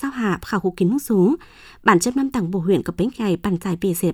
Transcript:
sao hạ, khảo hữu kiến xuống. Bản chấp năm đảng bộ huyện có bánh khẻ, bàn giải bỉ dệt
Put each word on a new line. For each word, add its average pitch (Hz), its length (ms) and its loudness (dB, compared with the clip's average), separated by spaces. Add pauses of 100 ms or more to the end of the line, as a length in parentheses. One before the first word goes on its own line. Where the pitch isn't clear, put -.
sao 277 100 -4
hạ, 220 300 -2
khảo - 220 -4
hữu 185 80 0
kiến 190 280 2
xuống. 214 360 4 (480)
Bản 202 160 4
chấp 247 180 -2
năm 269 160 0
đảng 180 180 -2
bộ 196 80 -2
huyện 175 240 0
có 170 140 -6
bánh 220 140 -2
khẻ, 202 320 -2
bàn 185 200 0
giải 180 180 -4
bỉ 196 120 0
dệt 170 200 0